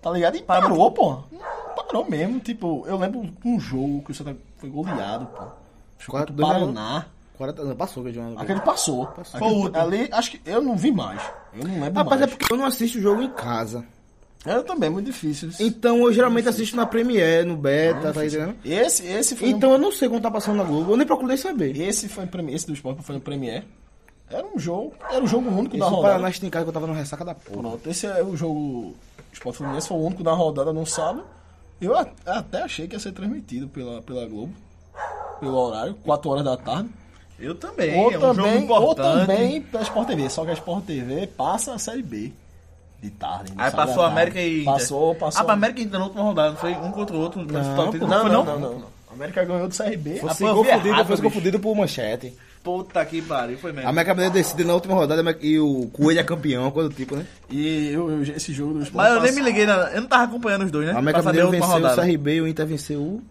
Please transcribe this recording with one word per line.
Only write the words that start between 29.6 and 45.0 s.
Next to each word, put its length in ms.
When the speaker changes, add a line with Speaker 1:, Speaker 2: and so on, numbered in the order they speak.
Speaker 1:
foi 100
o 40
único 220
da 80
rodada 420
no 120
sábado. 380
Eu 180
a-, 100
até 380
achei 240
que 80
ia 40
ser 120
transmitido 560
pela, 340
pela 260
Globo, 260
pelo 160
horário, 400
quatro 360
horas 140
da 120
tarde. 320
Speaker 2:
Eu 160
também, 440
Speaker 1:
Ou 120
Speaker 2:
é 60
um 40
jogo 140
Speaker 1:
também, 220
ou 60
Speaker 2:
importante. 640
Speaker 1:
também 340
pela 220
Sport 240
T 80
V, 140
só 160
que 60
a 20
Sport 320
T 160
V 260
passa 460
a 60
Série 240
B 280
de 80
tarde, 420
no 80
Speaker 2:
Aí 120
Speaker 1:
sábado 160
Speaker 2:
passou 160
Speaker 1:
à 40
Speaker 2:
a 40
América 260
Speaker 1:
tarde. 140
Speaker 2:
e 100
Inter. 120
Speaker 1:
Passou, 420